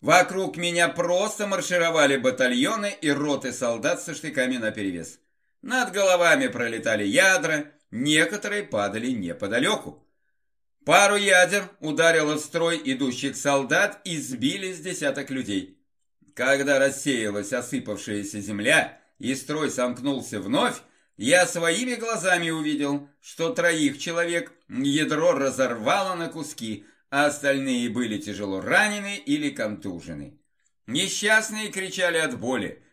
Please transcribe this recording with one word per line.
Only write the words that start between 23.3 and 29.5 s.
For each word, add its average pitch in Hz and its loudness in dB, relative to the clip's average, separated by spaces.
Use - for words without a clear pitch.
троих 165 2
человек 170 -2
ядро 151 2
разорвало 135 0
на 170 -6
куски, 117 -10
а 143 2
остальные 135 0
были 110 -2
тяжело 98 -6
ранены 202 0
или 147 -2
контужены. 87 -8